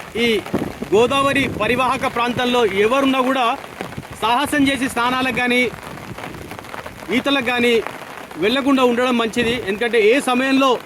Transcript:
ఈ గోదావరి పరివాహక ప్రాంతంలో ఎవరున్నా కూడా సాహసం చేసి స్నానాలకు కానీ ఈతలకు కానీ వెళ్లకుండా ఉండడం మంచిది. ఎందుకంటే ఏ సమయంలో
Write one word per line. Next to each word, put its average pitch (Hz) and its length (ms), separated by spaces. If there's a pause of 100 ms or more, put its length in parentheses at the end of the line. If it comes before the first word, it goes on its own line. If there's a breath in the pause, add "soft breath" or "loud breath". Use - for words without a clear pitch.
(160)
ఈ 226 240 (540)
గోదావరి 269 560 (100)
పరివాహక 247 540
ప్రాంతంలో 247 520
ఎవరున్నా 254 540
కూడా 262 360 (680)
సాహసం 269 460
చేసి 269 200
స్నానాలకు 254 480
కానీ 247 340 (1400)
ఈతలకు 277 300
కానీ 240 380 (540)
వెళ్లకుండా 254 480
ఉండడం 247 340
మంచిది. 226 500
ఎందుకంటే 214 380
ఏ 254 140
సమయంలో 262 640